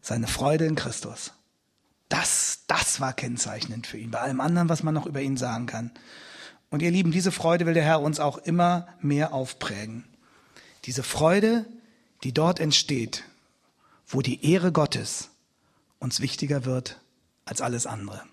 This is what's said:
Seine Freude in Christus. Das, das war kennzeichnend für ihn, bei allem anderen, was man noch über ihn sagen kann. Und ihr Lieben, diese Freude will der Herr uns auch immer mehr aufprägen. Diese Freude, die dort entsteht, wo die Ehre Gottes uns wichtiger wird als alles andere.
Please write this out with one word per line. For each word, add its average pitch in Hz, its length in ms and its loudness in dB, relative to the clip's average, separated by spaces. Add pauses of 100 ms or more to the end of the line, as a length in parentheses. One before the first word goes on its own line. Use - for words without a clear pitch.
Seine 117 260 -4
Freude 151 400 2
in 156 80 0
Christus. - 600 -8 (720)
Das, - 580 0
das - 320 0
war 131 140 -2
kennzeichnend 117 720 -6
für - 100 -10
ihn, 113 140 -10
bei 117 80 -4
allem 131 220 -2
anderen, 170 280 4
was 160 140 0
man 156 100 0
noch 151 140 -2
über 139 140 -6
ihn 135 160 -2
sagen 123 300 -4
kann. 117 260 -6 (760)
Und 151 120 -2
ihr 175 80 2
Lieben, 175 220 4
diese 185 180 2
Freude 170 340 2
will 165 100 2
der 165 100 4
Herr 156 160 4
uns 151 180 0
auch 147 200 0
immer 175 500 2 (120)
mehr 143 320 2
aufprägen. 113 720 -6 (800)
Diese 127 200 -6
Freude, 208 600 4 (600)
die 135 80 -4
dort 165 260 4
entsteht, 143 640 0 (840)
wo 131 120 0
die - 300 -2
Ehre 180 220 4
Gottes - 560 0 (720)
uns 127 180 -4
wichtiger 139 460 -2
wird 127 340 -4 (500)
als - 120 -4
alles 120 260 -2
andere. 101 360 -10 (100)